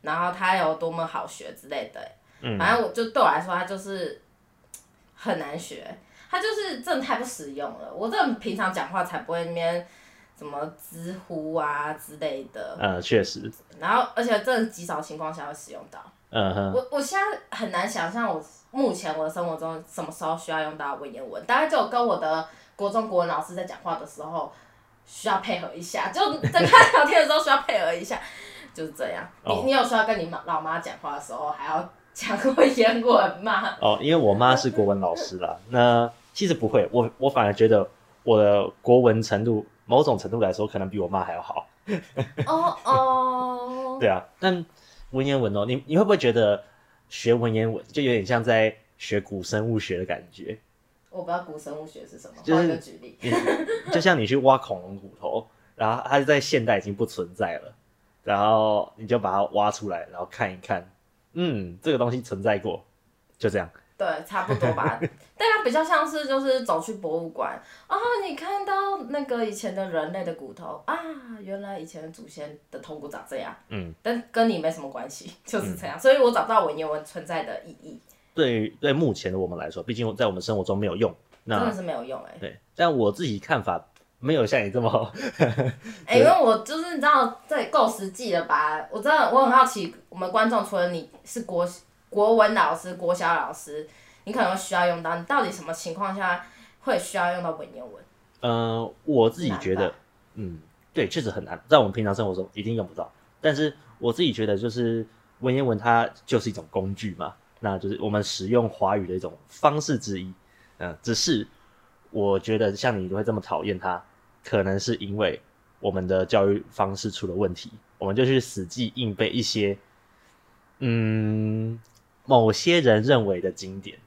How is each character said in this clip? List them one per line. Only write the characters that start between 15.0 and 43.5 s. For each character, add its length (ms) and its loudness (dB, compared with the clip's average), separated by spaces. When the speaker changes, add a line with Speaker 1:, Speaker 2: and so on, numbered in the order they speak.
Speaker 1:
情 160 -12
况 160 -8
下 140 -12
会 60 -12
使 200 -18
用 80 -14
到。 80 -18
Speaker 2:
嗯 240 0
哼。 180 0
Speaker 1:
我， 180 0
我 100 -2
现 180 -2
在 380 -4
很 140 -6
难 160 -2
想 240 -6
象 160 -4
我 160 -4
目 200 0
前 260 -6
我 80 -2
的 40 -4
生 160 -6
活 100 -4
中 320 -8
什 160 -10
么 80 -10
时 120 -12
候 140 -2
需 140 -10
要 120 -2
用 140 -8
到 180 -6
文 180 -14
言 160 -12
文， 160 -10
大 160 4
概 80 0
就 180 2
跟 200 0
我 100 2
的 300 -2
国 140 -2
中 180 0
国 120 2
文 80 2
老 140 -2
师 140 -10
在 80 -6
讲 200 -12
话 120 -4
的 100 -12
时 160 -18
候 300 -6
需 240 -6
要 100 2
配 200 -4
合 140 -10
一 80 -12
下， 280 -4
就 300 2
在 200 2
跟 60 6
他 260 10
聊 140 8
天 160 6
的 40 6
时 60 0
候 100 4
需 80 -2
要 120 4
配 180 0
合 140 0
一 100 -6
下， 160 -8
就 120 -10
是 60 -10
这 160 -8
样。 180 -8
Speaker 2:
哦。 120 0
Speaker 1:
你， 120 -2
你 40 2
有 120 4
需 100 0
要 120 4
跟 140 0
你 60 -4
妈， 200 -10
老 140 -2
妈 200 -4
讲 220 -12
话 140 -8
的 60 -10
时 100 -16
候 180 -6
还 180 -8
要 220 -4
讲 240 -4
文 220 6
言 240 4
文 400 4
吗？ 380 -2
Speaker 2:
哦， 220 2
因 80 0
为 60 6
我 180 4
妈 220 6
是 140 0
国 160 2
文 140 2
老 160 0
师 220 -8
啦， 260 -6
<laughs> 60 -20
那 400 6
其 140 -2
实 60 2
不 140 0
会， 240 4
我， 260 4
我 120 2
反 160 4
而 80 2
觉 140 6
得 220 6
我 180 6
的 280 6
国 180 8
文 240 6
程 220 0
度， 200 0
某 180 6
种 140 2
程 120 -8
度 120 0
来 100 2
说， 160 -2
可 120 -6
能 100 -4
比 100 -6
我 80 -2
妈 160 -2
还 100 -6
要 80 -8
好。 260 -8
Speaker 1:
哦， 380 0
哦。 1160 0